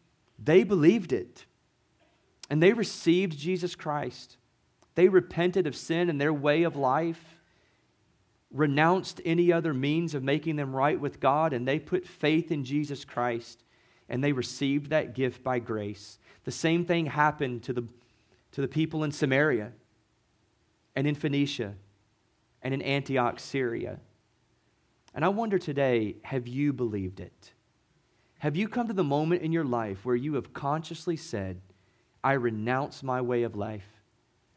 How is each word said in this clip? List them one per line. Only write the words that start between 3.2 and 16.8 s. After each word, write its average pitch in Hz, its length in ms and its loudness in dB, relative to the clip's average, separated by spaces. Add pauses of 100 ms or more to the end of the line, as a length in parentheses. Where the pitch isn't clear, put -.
Jesus 175 380 -4
Christ. 147 640 -8 (580)
They 185 140 8
repented 180 580 2
of 135 80 -6
sin 170 340 0
and 143 120 0
their 156 120 2
way 147 300 4
of 156 120 0
life, 151 640 -2 (1120)
renounced 156 760 2
any 175 260 4
other 165 220 2
means 151 420 -2
of 135 80 -4
making 151 320 -2
them 135 180 -4
right 135 260 0
with 139 200 -6
God, 147 320 2
and 123 160 -2
they 156 120 0
put 180 280 -4
faith 160 440 0
in 147 120 -2
Jesus 139 400 -4
Christ, 120 600 -4 (440)
and 127 160 -4
they 147 80 4
received 139 600 -2
that 151 220 0
gift 131 300 -2
by 127 160 0
grace. 104 600 -8 (260)
The - 60 -8
same 165 340 0